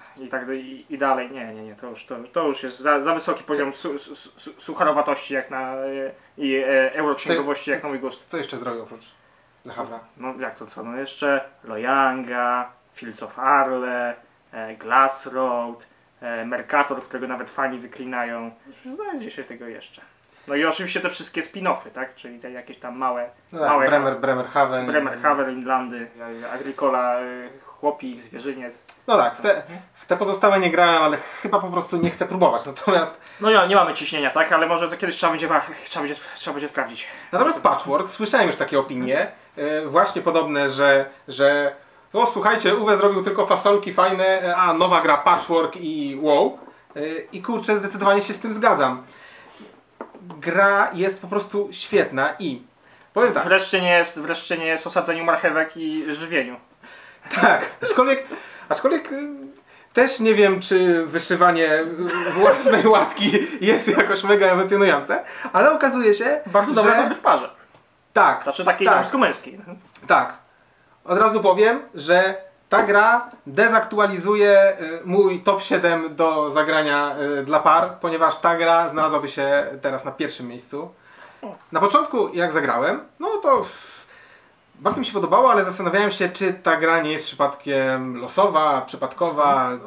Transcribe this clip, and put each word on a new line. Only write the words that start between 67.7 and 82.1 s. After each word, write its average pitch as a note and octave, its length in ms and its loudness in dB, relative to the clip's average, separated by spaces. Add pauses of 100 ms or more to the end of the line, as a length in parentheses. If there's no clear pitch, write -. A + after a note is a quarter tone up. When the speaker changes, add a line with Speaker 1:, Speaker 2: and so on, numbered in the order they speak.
Speaker 2:
Tak, E3+ 300 4
Speaker 1:
Znaczy F3 220 -6
takiej F#3 220 2
Speaker 2:
tak. G3+ 100 6
Speaker 1:
damsko-męskiej. E3+ 640 0 (480)
Speaker 2:
Tak. - 280 2 (720)
Od F3+ 140 0
razu G#3+ 220 2
powiem, G#3 400 4 (140)
że F3+ 400 2 (340)
ta - 140 4
gra G#3+ 480 4 (160)
dezaktualizuje, G3+ 1300 4
y, E3 240 -8
mój F#3 380 4
top G3 200 2
siedem E3 540 0
do D#3 340 2
zagrania, D3 640 0 (260)
y, C3+ 40 -4
dla D3 160 2
par, E3 400 4
ponieważ D#3+ 380 0
ta E3+ 180 2
gra E3 320 4
znalazłaby D3+ 400 0
się C#3+ 360 0 (180)
teraz C3+ 220 -4
na C3+ 80 -8
pierwszym C#3+ 360 -8
miejscu. C#3+ 460 -12 (800)
Na D#3+ 80 0
początku, G#3 540 2